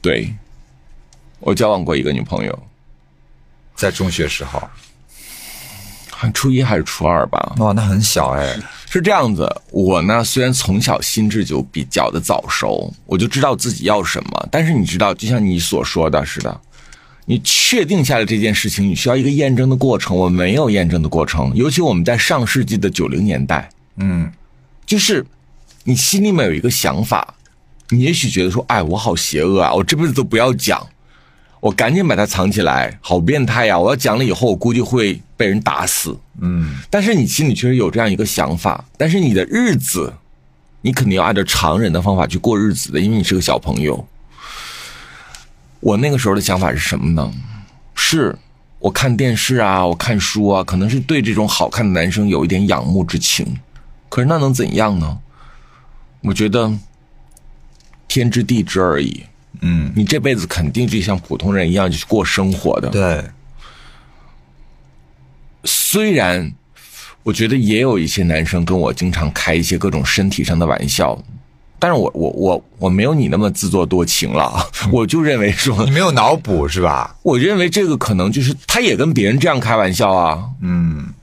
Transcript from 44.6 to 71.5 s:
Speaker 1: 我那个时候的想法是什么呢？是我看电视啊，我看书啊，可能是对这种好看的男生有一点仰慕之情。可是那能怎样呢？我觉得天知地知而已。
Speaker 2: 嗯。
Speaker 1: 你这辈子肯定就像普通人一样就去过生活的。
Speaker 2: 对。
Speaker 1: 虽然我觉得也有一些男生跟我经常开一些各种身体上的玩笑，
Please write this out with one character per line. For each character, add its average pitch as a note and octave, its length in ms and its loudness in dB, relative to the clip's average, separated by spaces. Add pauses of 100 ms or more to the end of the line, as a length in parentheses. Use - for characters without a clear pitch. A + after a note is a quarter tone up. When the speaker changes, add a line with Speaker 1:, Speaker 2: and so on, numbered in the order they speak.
Speaker 1:
我 G#2 180 2
那 C#3+ 120 2
个 C#3 80 0
时 B2 100 0
候 G2 60 4
的 G#2 60 0
想 F#2+ 180 -2
法 E2+ 140 0
是 D2+ 60 -2
什 - 200 -2
么 D2+ 140 0
呢？ D#2 180 0 (640)
是 C3+ 400 0 (440)
我 - 120 0
看 B2+ 240 0
电 A#2 220 0
视 C3 200 0
啊， F#2+ 300 2
我 F2 80 2
看 G#2 240 -2
书 G#2 300 0
啊， F#2+ 160 4
可 F2+ 120 -4
能 G2 120 2
是 C3 100 0
对 C3+ 220 0
这 G#2+ 140 0
种 G#2+ 120 2
好 - 220 -2
看 A2+ 180 -2
的 F#2+ 60 2
男 F2 180 2
生 G#2 160 0
有 E2 180 2
一 E2 40 0
点 F#2+ 180 2
仰 D2 200 0
慕 F2+ 180 2
之 E2 140 -4
情。 - 280 -2 (640)
可 - 140 -2
是 C3 40 2
那 E3 120 2
能 C3+ 140 2
怎 B2+ 240 -2
样 G#2 220 2
呢？ D#2 200 -4 (1040)
我 G2+ 100 -2
觉 G#2+ 160 0
得 A2 240 0 (1400)
天 A#2+ 220 2
知 A#2+ 120 0
地 A#2 200 2
知 - 180 -2
而 D#2 220 2
已。 G1+ 220 -6 (360)
Speaker 2:
嗯。 E2 340 0
Speaker 1:
你 G#2+ 100 2
这 D3 160 0
辈 C3 140 0
子 F2+ 120 -4
肯 D#2+ 240 -2
定 A#2 160 0
就 G#2+ 140 0
像 F#2 180 -2
普 - 180 -6
通 G2 180 0
人 F2+ 140 0
一 F2 40 2
样 F#2+ 180 2
就 E2 60 -2
去 - 100 -8
过 G2+ 180 2
生 F#2+ 280 0
活 - 280 0
的。 - 80 -4
Speaker 2:
对。 F2 360 0 (2500)
Speaker 1:
虽 - 480 0
然 F2+ 380 0 (720)
我 A2 100 -2
觉 A2+ 140 0
得 A#2+ 100 2
也 G#2+ 240 2
有 B2 180 2
一 D#2+ 80 0
些 F#2+ 160 -2
男 E2 220 2
生 E2+ 200 0
跟 F#2 140 0
我 B1+ 140 0
经 F2 200 -2
常 D#2 200 0
开 - 220 -2
一 E2+ 80 2
些 F2 140 -2
各 F#2 140 -2
种 D#2 140 -2
身 G2 260 0
体 - 120 -4
上 E2 160 0
的 E2+ 60 2
玩 C#2 240 0
笑， C2 340 -2 (560)